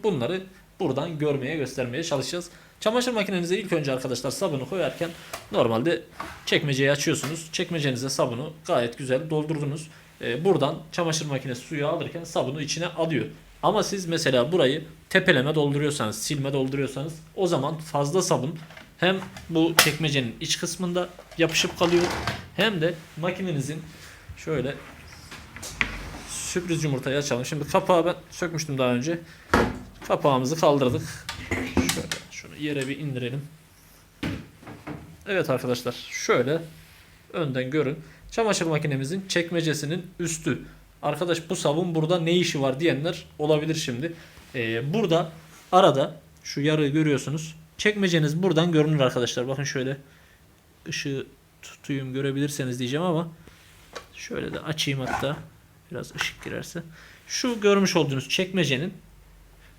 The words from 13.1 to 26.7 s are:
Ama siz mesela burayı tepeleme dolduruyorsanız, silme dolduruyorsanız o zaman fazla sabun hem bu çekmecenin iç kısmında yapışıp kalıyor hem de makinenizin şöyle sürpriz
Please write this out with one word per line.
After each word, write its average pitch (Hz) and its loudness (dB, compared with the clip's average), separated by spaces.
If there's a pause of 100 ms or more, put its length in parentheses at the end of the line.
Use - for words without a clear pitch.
Ama 190 4
siz 196 -4
mesela 156 2
burayı 156 4 (260)
tepeleme 156 4
dolduruyorsanız, 143 0
silme 139 -2
dolduruyorsanız 139 -2 (220)
o 190 2
zaman 156 2
fazla 143 0
sabun 151 0 (380)
hem 190 4 (320)
bu 165 4 (100)
çekmecenin 139 0
iç - -2
kısmında 175 -4 (280)
yapışıp 165 2
kalıyor 175 4 (520)
hem 196 2
de 170 2 (240)
makinenizin 160 -4 (560)
şöyle 139 -2 (1500)
sürpriz 175 -2